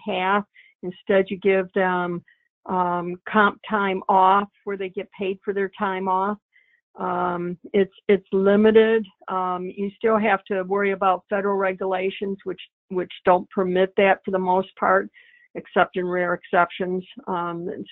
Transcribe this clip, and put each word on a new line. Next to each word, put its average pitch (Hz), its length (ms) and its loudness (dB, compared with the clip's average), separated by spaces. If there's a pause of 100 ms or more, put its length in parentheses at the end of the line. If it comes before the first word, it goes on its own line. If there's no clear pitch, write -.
half, 196 400 0 (380)
instead 190 480 0
you 196 80 -6
give 190 360 0
them, 180 500 0 (420)
um, 175 500 -2 (140)
comp 208 400 2
time 196 400 -2
off 196 400 4 (140)
where 202 120 -8
they 190 140 -6
get 185 180 -10 (100)
paid 196 280 -4
for 202 80 -4
their 196 240 -4
time 190 320 -4
off. 190 300 -2 (600)
Um, 180 580 -4 (160)
it's, 190 200 0 (140)
it's 196 260 2
limited. 214 720 4 (220)
Um, 185 480 -4
you 202 220 -6
still 220 200 0
have 208 280 2
to 190 180 -4
worry 202 280 0
about 190 380 0
federal 202 260 -2
regulations, 190 880 -4
which, 180 160 -10 (300)
which 180 220 -6 (120)
don't 180 260 4
permit 185 480 0
that 196 280 4
for 196 60 -6
the 190 80 0
most 185 380 0
part, 196 320 2 (460)
except 175 400 0
in 180 100 -4
rare 180 280 -2
exceptions. 180 720 -2 (240)
Um, 175 420 -6
and - 220 -12